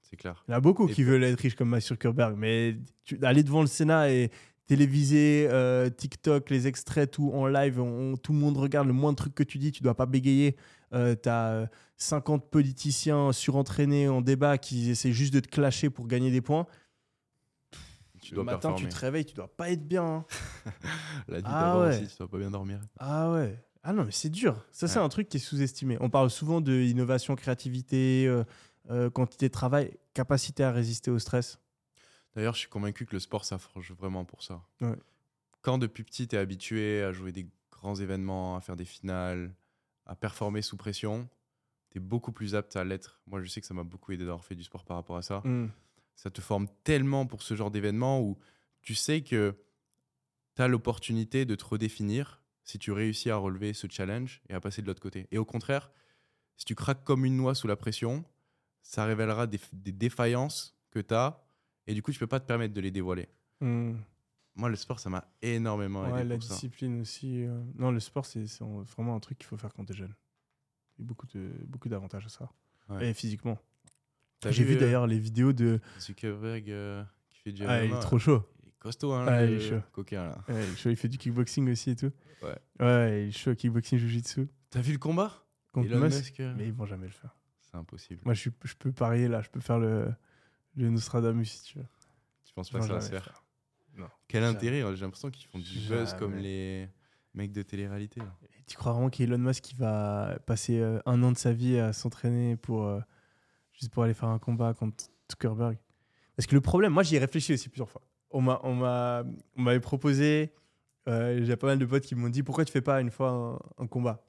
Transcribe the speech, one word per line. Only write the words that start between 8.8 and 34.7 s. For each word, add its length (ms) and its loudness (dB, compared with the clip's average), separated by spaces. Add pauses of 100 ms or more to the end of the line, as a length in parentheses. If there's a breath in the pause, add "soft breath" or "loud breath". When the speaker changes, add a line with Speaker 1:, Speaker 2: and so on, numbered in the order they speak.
Speaker 2:
le 60 6
moindre 240 4
truc 180 -4
que 80 2
tu 160 -2
dis, 120 0
tu 120 -10
dois 120 4
pas 120 2
bégayer. 500 4 (360 loud breath)
Euh, 220 4
t'as, 380 2
euh, 140 -2 (300 soft breath)
cinquante 520 0
politiciens 800 2
surentraînés 760 2
en 140 4
débat 360 4
qui 340 0
essaient 200 2
juste 220 2
de 60 8
te 100 0
clasher 400 2
pour 180 -8
gagner 240 2
des 100 4
points. 240 2 (1600 soft breath)
Speaker 1:
Tu 100 -18
Speaker 2:
Le 40 -10
Speaker 1:
dois 80 -2
Speaker 2:
matin, 140 -2 (120)
Speaker 1:
performer. 200 -2
Speaker 2:
tu 0 -
te 100 -8
réveilles, 260 -2
tu 80 -20
dois 140 -10
pas 240 -8
être 160 -4
bien, 160 2
hein. 220 -2 (400 loud breath)
Speaker 1:
<laughs> 600 -10
La 100 -6
nuit 80 -6
Speaker 2:
Ah 160 -2
Speaker 1:
d'avant 220 4
Speaker 2:
ouais. 60 6 (120)
Speaker 1:
aussi, 60 -6
tu 100 -18
dois 100 -12
pas 100 -8
bien 140 -4
dormir. 300 -8 (160)
Speaker 2:
Ah 340 -2
ouais. 260 0 (260)
Ah 100 -4
non, 100 2
mais 80 -2
c'est 180 -4
dur. 420 0
Ça, 160 -2
c'est 120 2
Speaker 1:
Ouais. 60 4
Speaker 2:
un 40 2
truc 200 -2
qui 80 -2
est 20 2
sous-estimé. 640 -2
On 80 2
parle 200 6
souvent 300 0
de 220 2
innovation, 540 2
créativité, 920 0
euh, 160 4 (460 loud breath)
euh, 200 0
quantité 380 0
de 60 0
travail, 440 0 (160)
capacité 500 0
à 80 4
résister 400 0
au 80 2
stress. 400 -4 (760 soft breath)
Speaker 1:
D'ailleurs, 200 -2
je 40 -4
suis 100 -8
convaincu 360 -6
que 100 -10
le 40 -4
sport, 260 -8
ça 120 -6
forge 360 -16
vraiment 320 -8
pour 180 -20
ça. 180 -14 (200)